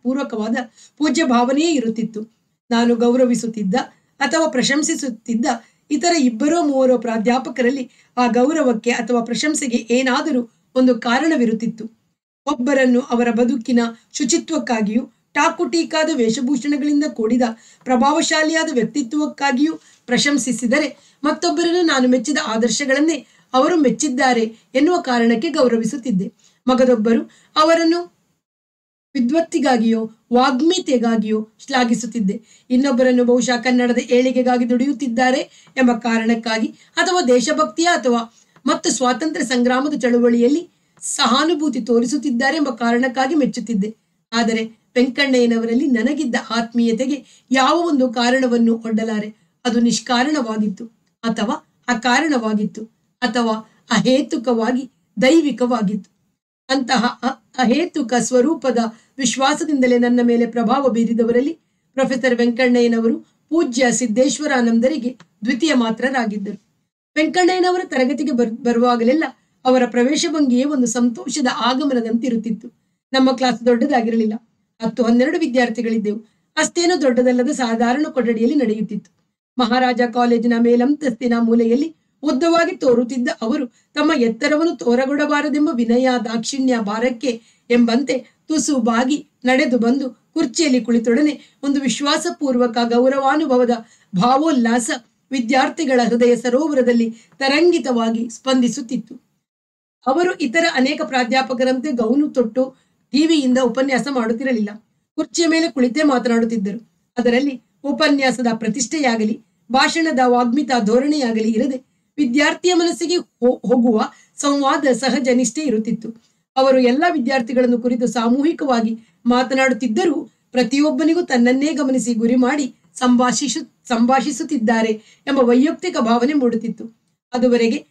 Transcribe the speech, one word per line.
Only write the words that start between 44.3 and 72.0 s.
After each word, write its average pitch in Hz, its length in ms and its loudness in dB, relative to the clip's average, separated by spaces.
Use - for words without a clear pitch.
ಆದರೆ 226 320 0
ವೆಂಕಣ್ಣಯ್ಯನವರಲ್ಲಿ 247 920 2
ನನಗಿದ್ದ 254 480 0
ಆತ್ಮೀಯತೆಗೆ 233 1040 -4
ಯಾವ 269 280 2
ಒಂದು 285 300 0
ಕಾರಣವನ್ನು 240 680 2
ಒಡ್ಡಲಾರೆ. 220 600 -4
ಅದು 240 140 0
ನಿಷ್ಕಾರಣವಾಗಿತ್ತು 233 1040 -2
ಅಥವಾ 226 300 -4
ಅಕಾರಣವಾಗಿತ್ತು 233 960 -2
ಅಥವಾ 233 320 -2
ಅಹೇತುಕವಾಗಿ 247 1000 0
ದೈವಿಕವಾಗಿತ್ತು. 247 960 0
ಅಂತಹ 247 540 -2
ಅ-, - 340 -8
ಅಹೇತುಕ 254 600 0
ಸ್ವರೂಪದ 254 580 0
ವಿಶ್ವಾಸದಿಂದಲೇ 269 800 0
ನನ್ನ 240 260 2
ಮೇಲೆ 240 220 2
ಪ್ರಭಾವ 240 440 0
ಬೀರಿದವರಲ್ಲಿ 233 680 0
ಪ್ರೊಫೆಸರ್ 262 420 0
ವೆಂಕಣ್ಣಯ್ಯನವರು 240 840 2
ಪೂಜ್ಯ 262 720 -2
ಸಿದ್ದೇಶ್ವರಾನಂದರಿಗೆ 247 1300 0
ದ್ವಿತೀಯ 285 280 0
ಮಾತ್ರರಾಗಿದ್ದರು. 226 920 -4
ವೆಂಕಣ್ಣಯ್ಯನವರ 359 720 2
ತರಗತಿಗೆ 285 460 -2
ಬರ್-, 233 320 -2
ಬರುವಾಗಲೆಲ್ಲ 240 600 2
ಅವರ 254 200 4
ಪ್ರವೇಶ 254 460 0
ಭಂಗಿಯೇ 262 320 2
ಒಂದು 277 240 0
ಸಂತೋಷದ 247 680 -2
ಆಗಮನದಂತಿರುತ್ತಿತ್ತು. 240 1120 -2